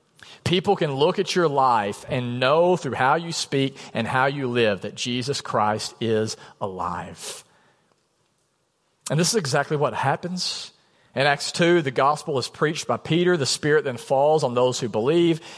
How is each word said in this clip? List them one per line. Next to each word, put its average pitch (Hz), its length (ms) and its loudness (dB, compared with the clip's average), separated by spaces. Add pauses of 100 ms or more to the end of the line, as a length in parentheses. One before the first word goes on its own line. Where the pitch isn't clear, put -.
(440)
People 180 320 2
can 147 180 -2
look 165 240 2
at - 160 -2
your 175 140 2
life 123 600 2
and 123 300 -4
know 165 380 4
through 131 180 -6
how 131 200 2
you 170 180 -4
speak 135 440 -2 (180)
and 113 120 -2
how 131 200 0
you 139 200 -2
live 113 360 0
that 104 120 -10
Jesus 123 460 -4
Christ 110 600 -2
is 110 360 0 (240)
alive. 90 840 -8 (1700)
And 143 80 0
this 165 120 2
is 226 60 -2
exactly 147 400 0
what 135 180 0
happens. 170 760 -4 (440)
In 135 120 2
Acts 143 260 0
two, 175 280 4
the 135 100 -4
gospel 139 480 0
is 113 100 -4
preached 156 380 -4
by 117 100 0
Peter. 175 400 2
The 135 100 -2
Spirit 147 380 2
then 127 120 -4
falls 143 460 2
on 123 120 -2
those 123 260 2
who 120 80 -4
believe. 160 520 2 (180)